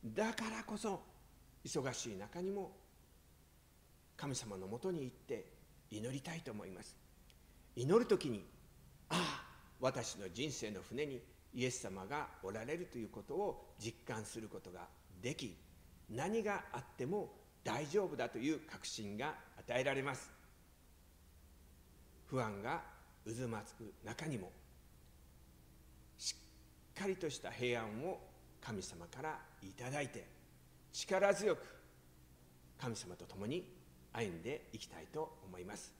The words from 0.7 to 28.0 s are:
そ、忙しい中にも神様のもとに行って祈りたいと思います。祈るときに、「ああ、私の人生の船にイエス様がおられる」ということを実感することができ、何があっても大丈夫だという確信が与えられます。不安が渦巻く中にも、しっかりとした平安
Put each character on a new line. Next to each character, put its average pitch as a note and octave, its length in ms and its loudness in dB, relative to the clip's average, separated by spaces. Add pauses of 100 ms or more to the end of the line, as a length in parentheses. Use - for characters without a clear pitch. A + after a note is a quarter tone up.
そ、 G3+ 240 2 (600)
忙 C3 300 2
し A#2+ 220 -2
い - 20 -4
中 G#2 240 -4
に F#3 100 2
も G3 220 -2 (1400)
神 C#3+ 180 0
様 G#2+ 220 -2
の F#2+ 100 -4
も A2 120 -2
と F#3 120 2
に E3 140 2
行 B2 80 -4
っ - 20 -16
て - 380 -4 (380)
祈 G#2+ 200 0
り C3+ 120 -2
た E3 120 -4
い E3 60 -2
と B2 120 -6
思 G#2 120 -4
い F#2 60 -4
ま F2+ 120 -8
す。 - 140 -12 (800)
祈 C#3+ 220 10
る A#3+ 80 10
と G#3 100 10
き D3 140 4
に、 G#2 160 0 (640)
「あ D#3 340 4
あ、 - 0 - (360)
私 B2+ 360 4
の F#2+ 160 -4
人 C3+ 180 2
生 A#2+ 200 -2
の G2 100 -2
船 A#2+ 240 -2
に C3+ 180 -4 (300)
イ B2 140 2
エ B2 40 4
ス - 120 -4
様 F#2+ 240 -4
が C#3+ 220 0 (140)
お F#2+ 100 0
ら A2 120 -2
れ D3+ 140 0
る」 F3+ 120 -4
と - 60 -8
い A2+ 80 -2
う G2 60 -6
こ G#2 120 -8
と C#3+ 120 -4
を F#3+ 440 0
実 A2+ 140 -4 (140)
感 A2 180 -2
す A2+ 160 -6
る G#2+ 80 -6
こ F#2+ 120 -8
と F2+ 120 -12
が F2 160 -8 (320)
で A#2+ 140 0
き、 G2+ 200 -4 (540)
何 F3 340 2
が G3 300 2
あ B2 60 -2
っ C3 60 -4 (120)
て C3 80 2
も F3+ 400 0 (200)
大 C3+ 240 2
丈 F#3+ 160 8
夫 D3+ 100 0
だ B2 140 2
と A#2+ 100 -2
い C3+ 140 4
う D3+ 80 2
確 - 260 -10
信 G#2 300 -2
が C#3 180 0 (220)
与 A#2+ 240 4
え C3 40 6
ら C3+ 100 6
れ C3+ 80 4
ま C#3 120 2
す。 - 160 -8 (2000)
不 C3 140 4
安 G#2 220 2
が C#3+ 200 0 (420)
渦 A#2 240 -2
巻 A2 260 -2
く A2 200 -10 (100)
中 A2+ 220 -4
に C3+ 120 0
も、 F#2 120 -4 (1700)
し - 160 -2 (560)
っ - 80 -20
か G3 80 0
り F#3+ 100 4
と E3+ 140 2
し - 80 -2
た - 120 -4
平 A#2+ 300 4
安 A2+ 240 0